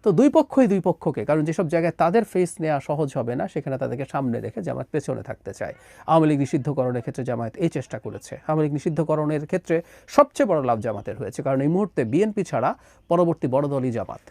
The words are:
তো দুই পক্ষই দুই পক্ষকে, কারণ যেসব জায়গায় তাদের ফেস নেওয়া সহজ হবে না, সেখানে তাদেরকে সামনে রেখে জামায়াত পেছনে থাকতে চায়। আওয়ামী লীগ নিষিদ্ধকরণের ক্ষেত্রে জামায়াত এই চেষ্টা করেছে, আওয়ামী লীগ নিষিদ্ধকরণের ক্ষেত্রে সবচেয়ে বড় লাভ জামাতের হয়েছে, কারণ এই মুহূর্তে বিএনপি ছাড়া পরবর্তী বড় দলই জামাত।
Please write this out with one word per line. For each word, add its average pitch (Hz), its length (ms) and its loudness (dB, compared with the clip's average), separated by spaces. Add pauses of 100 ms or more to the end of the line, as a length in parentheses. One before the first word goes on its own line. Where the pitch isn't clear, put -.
তো 214 80 4
দুই 240 180 6
পক্ষই 277 380 4
দুই 196 120 2
পক্ষকে, 165 460 -2
কারণ 151 200 2
যেসব 165 240 0
জায়গায় 165 280 0
তাদের 175 260 4
ফেস 185 360 -2
নেওয়া 156 200 0
সহজ 147 380 -2
হবে 120 180 -2
না, 180 120 -2
সেখানে 143 300 -4
তাদেরকে 127 280 -4
সামনে 123 340 -2
রেখে 110 220 -8
জামায়াত 127 300 -6
পেছনে 135 320 -4
থাকতে - 300 -12
চায়। - 200 -10 (340)
আওয়ামী 160 200 6
লীগ 147 120 2
নিষিদ্ধকরণের 131 640 -2
ক্ষেত্রে 131 220 -8
জামায়াত 117 340 -6
এই 170 120 0
চেষ্টা 123 300 -8
করেছে, 104 360 -12
আওয়ামী 156 280 -2
লীগ 147 100 -2
নিষিদ্ধকরণের 151 720 -2
ক্ষেত্রে 170 360 -2 (260)
সবচেয়ে 277 400 4
বড় 156 180 2
লাভ 117 140 2
জামাতের 104 380 -6
হয়েছে, 117 260 -8
কারণ 135 180 0
এই 143 60 2
মুহূর্তে 175 360 0
বিএনপি 190 400 0
ছাড়া 139 320 -2 (320)
পরবর্তী 170 400 2
বড় 139 200 0
দলই 131 240 -2
জামাত। 104 400 -8